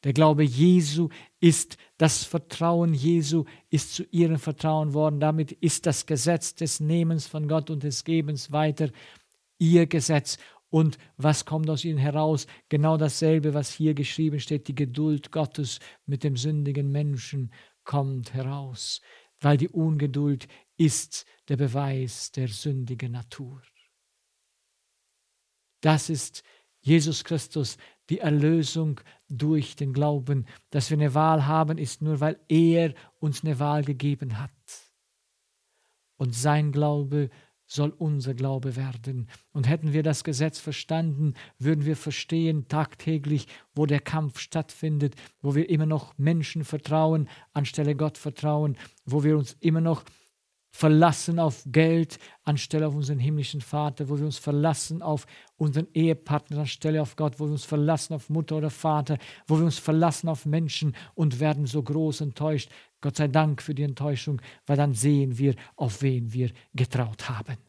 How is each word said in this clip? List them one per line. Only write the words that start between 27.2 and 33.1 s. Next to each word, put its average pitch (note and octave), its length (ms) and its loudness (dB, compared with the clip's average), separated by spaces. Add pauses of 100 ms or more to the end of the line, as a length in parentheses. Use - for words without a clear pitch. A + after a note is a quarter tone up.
Christus, D3+ 520 -6 (320)
die F3 120 -2
Erlösung D#3 800 0 (280)
durch D3 460 -2
den C#3 180 -4
Glauben. C#3 540 0 (240)
Dass C#3 200 -2
wir D#3 60 0
eine D3 180 2
Wahl D#3 320 4
haben, D#3+ 320 2
ist D3 220 -6
nur, D3+ 200 -2
weil D3+ 180 0 (100)
er E3 460 4 (240)